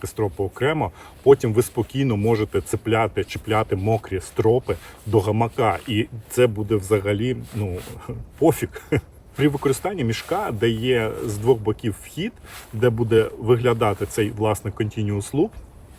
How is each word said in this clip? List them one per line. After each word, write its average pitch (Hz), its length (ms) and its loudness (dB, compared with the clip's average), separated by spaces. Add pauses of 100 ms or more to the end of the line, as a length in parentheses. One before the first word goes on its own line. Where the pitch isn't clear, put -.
і - 20 -6
стропи 104 360 -4
окремо, 123 500 -2 (300)
потім 131 300 6
ви 104 100 2
спокійно 127 540 -2
можете 107 440 0
цепляти, 110 640 -2
чіпляти 107 520 -2
мокрі 98 440 -2
стропи 110 560 0 (300)
до 107 140 4
гамака. 107 680 0
І 107 200 0 (220)
це 123 180 4
буде 107 300 0
взагалі, 104 600 0 (180)
ну, 98 240 -4 (300)
<laughs> - 300 -12
пофіг. 151 300 4 (680)
При 143 120 4
використанні 143 560 -2
мішка, 165 460 -2 (100)
де 117 80 4
є 113 420 0 (160)
з 104 120 -6
двох 117 200 4
боків 107 440 -2
вхід, 196 300 -8 (400)
де 117 180 2
буде 113 480 4
виглядати 113 680 2
цей, 104 240 -2
власне, 107 400 -2
Continuous 104 640 -4
Loop, 165 180 0 (480)